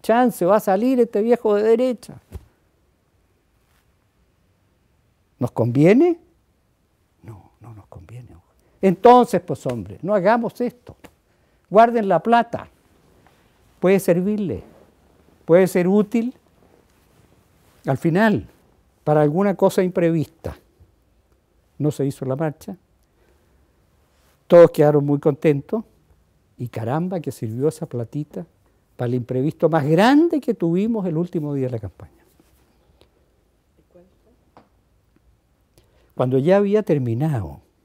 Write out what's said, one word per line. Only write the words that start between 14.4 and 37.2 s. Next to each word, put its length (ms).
puede 220
ser 200
útil 480
al 120
final 500
para 180
alguna 340
cosa 280
imprevista. 720
No 120
se 140
hizo 180
la 120
marcha. 420
Todos 240
quedaron 340
muy 140
contentos 640
y 100
caramba 520
que 120
sirvió 360
esa 200
platita 580
para 120
el 80
imprevisto 520
más 180
grande 540
que 140
tuvimos 540
el 100
último 380
día 100
de 60
la 80
campaña. 320
Cuando 220
ya 200
había 260
terminado 800